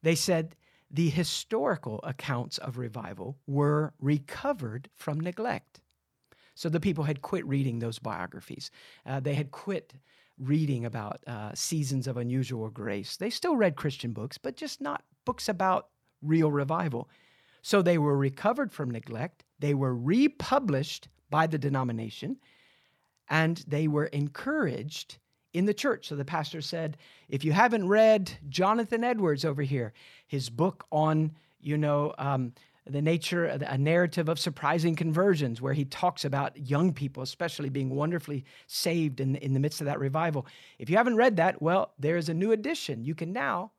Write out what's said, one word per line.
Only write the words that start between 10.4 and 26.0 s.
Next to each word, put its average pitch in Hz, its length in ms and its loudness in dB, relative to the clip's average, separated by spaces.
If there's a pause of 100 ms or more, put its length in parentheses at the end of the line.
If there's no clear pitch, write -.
about, 110 420 -8
uh, 107 280 -8
seasons 135 520 -2
of 127 100 -4
unusual 123 540 -2
grace. 104 460 -6
They 202 140 -4
still 311 260 0
read 196 200 4
Christian 131 360 -4
books, 107 260 -8
but 262 180 -8
just - 240 -10
not 285 240 -6 (200)
books - 240 -4
about 190 400 0 (340)
real 156 280 4
revival. 143 580 -2 (540)
So 202 200 4
they 175 160 6
were 147 180 4
recovered 202 560 0
from 131 180 -6
neglect. 117 540 -8 (140)
They 143 160 2
were 135 200 2
republished 185 1120 0 (220)
by 156 160 2
the 156 120 -2
denomination, 131 800 -2 (920)
and 160 380 0
they 151 220 0
were 147 180 0
encouraged 147 1120 -4 (340)
in 180 120 2
the 208 100 2
church. - 320 -2